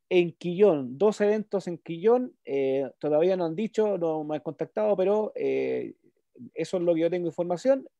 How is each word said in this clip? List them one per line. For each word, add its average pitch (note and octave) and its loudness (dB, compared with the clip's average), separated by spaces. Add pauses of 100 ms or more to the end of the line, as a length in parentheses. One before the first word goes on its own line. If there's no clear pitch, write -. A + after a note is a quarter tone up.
en F3 4
Quillón, E3+ 2
dos G3+ 2
eventos G#3 0
en E3+ -8
Quillón, A3 0
eh, C3+ 0 (100)
todavía D#3 2
no F3+ -2
han E3 -4
dicho, G#3 -2
no D#3+ -2
me D3+ -6
han C#3 -8
contactado, G3 -2
pero, G3+ 0
eh, C3 -4 (580)
eso D#3+ -6
es F3 -2
lo F3 4
que D#3+ 0
yo E3 2
tengo F3 -4
información, F3+ -2 (100)